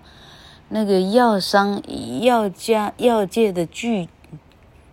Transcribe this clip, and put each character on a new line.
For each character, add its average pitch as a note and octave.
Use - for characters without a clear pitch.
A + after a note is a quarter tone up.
那 G#3+
个 G3
药 G#3+
商、 G3+
药 A3+
家、 G#3+
药 A3+
界 A3
的 F3
巨， G3